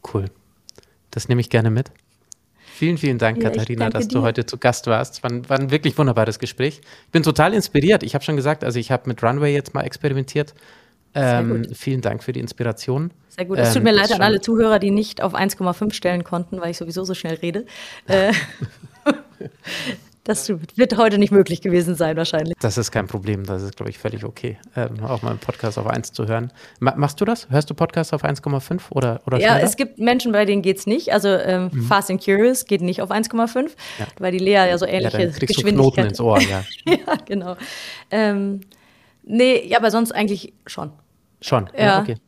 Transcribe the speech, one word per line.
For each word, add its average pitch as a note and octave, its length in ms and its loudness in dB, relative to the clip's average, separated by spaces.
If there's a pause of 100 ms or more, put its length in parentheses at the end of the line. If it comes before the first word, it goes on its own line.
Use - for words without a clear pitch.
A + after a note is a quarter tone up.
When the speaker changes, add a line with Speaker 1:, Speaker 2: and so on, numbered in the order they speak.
(120)
Speaker 1:
Cool. G2 140 -2 (840)
Das - 180 -10
nehme B2 120 2
ich A2+ 100 -4
gerne A2+ 200 4
mit. A2+ 200 -2 (840)
Vielen, E3 240 0
vielen C3+ 200 0
Dank, A2+ 200 2
Speaker 2:
Ja, A2+ 60 -2
ich A2 80 0
Speaker 1:
Katharina, A2+ 320 -2
Speaker 2:
danke A2 140 0
Speaker 1:
dass - 100 -2
du - 100 0
Speaker 2:
dir. - 60 2
Speaker 1:
heute A#2 220 0
zu B2+ 120 -12
Gast - 280 0
warst. A#2+ 360 -2
War A#2+ 80 -4
ein, B2 180 -8
war C3+ 100 2
ein C3+ 120 -2
wirklich D3 260 0
wunderbares A2+ 420 2
Gespräch. C3+ 420 -4 (260)
Ich - 60 -20
bin E3 100 4
total D#3 320 4
inspiriert. F#3 480 2
Ich - 120 -8
habe C#3+ 100 -2
schon D#3 120 -2
gesagt, C#3+ 280 -2
also A#2+ 140 -2
ich A2+ 120 -6
habe B2+ 180 0
mit A#2+ 140 -4
Runway C#3+ 320 2
jetzt C#3+ 180 -4
mal C#3 100 -4
experimentiert. C#3 680 -4 (640)
Speaker 2:
Sehr B2 260 2
Speaker 1:
Ähm, A#2 220 0
Speaker 2:
gut. A2+ 140 -8
Speaker 1:
vielen C3+ 260 -4
Dank G#2+ 220 -2
für B2+ 80 -6
die B2 80 -6
Inspiration. B2 720 -4 (160)
Speaker 2:
Sehr F3+ 180 -8
gut. F#3+ 120 -2
Es A#2+ 140 6
tut B3+ 60 4
Speaker 1:
Ähm, A3+ 60 2
Speaker 2:
mir A3+ 80 8
Speaker 1:
ist G#3 40 6
Speaker 2:
leid G3+ 140 4
an G#3+ 60 2
Speaker 1:
schon F3+ 60 2
Speaker 2:
alle G3+ 200 4
Zuhörer, A3 360 4
die G3 120 2
nicht G#3 320 0
auf F3 120 -2
eins G3 220 -2
Komma F3+ 160 0
fünf G#3 220 -4
stellen F3 300 -2
konnten, F3 360 -6
weil E3+ 120 -6
ich E3+ 40 -8
sowieso E3+ 280 -8
so F#3 100 -4
schnell E3 220 -6
rede. F3 280 -4 (440)
Äh, G3 280 4
<laughs> - 680 -10
Speaker 1:
<laughs> - 1120 -6 (100)
Speaker 2:
Das - 220 -2
wird G#3+ 480 2
heute G#3+ 220 4
nicht G3+ 120 4
möglich F#3 300 4
gewesen F3 340 2
sein, D#3+ 220 0
wahrscheinlich. E3 420 -2
Speaker 1:
Das G#2+ 200 0
ist A2+ 120 -2
kein G#2 160 -2
Problem. G2 400 -4
Das F#2+ 160 -4
ist, G2 140 -10
glaub - 120 -8
ich, - 80 -10
völlig G#2+ 280 -8
okay, A2 340 -10 (160)
ähm, A2+ 300 -6
auch A#2+ 180 -4
mal A#2 80 -4
einen A2+ 80 -6
Podcast - 400 -6
auf G#2+ 80 -4
eins A#2 240 -6
zu A#2 160 -6
hören. A2+ 260 -6 (280)
Ma-, B2+ 160 0
machst D3 240 -4
du G3+ 40 0
das? A#3 240 -6
Hörst D3 220 -2
du D#3 40 -6
Podcasts E3 380 -4
auf D3 120 -4
eins C#3 180 -4
Komma C#3 160 -2
fünf - 320 -8
oder, B2 360 -2
oder B2+ 120 0
Speaker 2:
Ja, G#3+ 120 4
Speaker 1:
schneller? A3+ 140 4
Speaker 2:
es G#3 120 -2
gibt - 240 -4
Menschen, A#3+ 320 2
bei G#3 120 4
denen G3+ 180 2
geht's F#3+ 220 0
nicht. B3+ 280 0
Also, G3+ 160 2
ähm, F#3 440 2
Speaker 1:
Mhm. B2+ 120 -2
Speaker 2:
Fast G3 260 2
and F#3+ 140 -4
Curious A3+ 400 4
geht G3+ 160 0
nicht F3+ 220 -2
auf G3 100 -4
eins A3 180 -2
Komma A3+ 160 0
fünf, B3+ 300 -4 (240)
Speaker 1:
Ja. G#3 60 -4 (120)
Speaker 2:
weil F#3 140 -2
die F#3 60 -2
Lea F#3+ 160 2
ja F3+ 240 6
so F3+ 60 0
Speaker 1:
Ja, F3+ 100 -2
Speaker 2:
ähnliche F#3 240 0
Speaker 1:
dann F3 140 2
kriegst - 100 -4
du C3 200 -2
Speaker 2:
Geschwindigkeit C3+ 320 6
Speaker 1:
Knoten A2 140 2
ins G2 120 -4
Ohr, G#2+ 200 6
ja. F#2+ 240 0 (200)
Speaker 2:
<laughs> - 0 - (220)
Ja, D4+ 80 0 (100)
genau. F3+ 320 -6 (540)
Ähm, G3+ 520 0 (600)
nee, B3 420 4
ja, A3+ 140 2
aber A3 140 4
sonst A3+ 180 0
eigentlich G3+ 420 -4 (140)
schon. - 240 -10 (500)
Speaker 1:
Schon? G#2+ 380 -2
Speaker 2:
Ja. G#3+ 60 4
Speaker 1:
Ja, - 180 6
okay. A2+ 140 -4 (120)